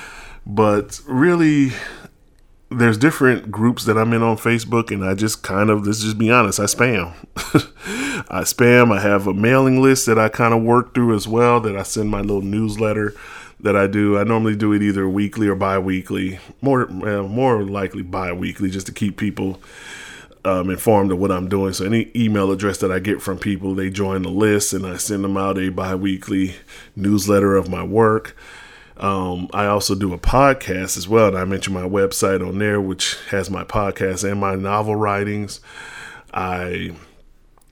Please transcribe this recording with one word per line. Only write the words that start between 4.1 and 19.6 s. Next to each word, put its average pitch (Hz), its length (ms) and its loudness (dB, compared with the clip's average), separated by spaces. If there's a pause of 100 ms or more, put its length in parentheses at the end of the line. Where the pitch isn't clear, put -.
in 117 100 2
on 113 140 2
Facebook, 113 540 -2
and 98 140 -4
I 95 100 0
just 110 280 -2
kind 101 280 0
of, 104 160 0
let's 107 160 -2
just 107 160 -2
be 110 120 2
honest, 110 300 2
I 104 40 0
spam. 104 480 0 (240)
<laughs> - 0 - (920)
I 92 140 -6
spam. 120 500 6
I 98 80 0
have 101 260 2
a 95 80 -2
mailing 131 460 4
list 135 260 4
that 110 120 4
I 110 100 4
kind 117 240 2
of 113 100 2
work 120 300 2
through 120 220 2
as 101 120 -2
well, 120 340 4
that 107 160 -4
I 98 80 -6
send 107 260 -2
my 104 100 -2
little 101 220 -2
newsletter 104 720 -2 (460)
that 101 140 2
I 98 140 4
do. 101 280 2
I 101 60 2
normally 110 320 2
do 104 180 2
it 104 100 4
either 98 260 0
weekly 101 400 0
or 98 80 0
bi-weekly, 95 800 -2 (220)
more, 127 280 2
uh, 101 360 -4
more 113 400 0
likely 98 380 -6
bi-weekly, 90 680 -4
just 95 160 -6
to - 60 -10
keep 101 240 -4
people, 95 440 -4 (840)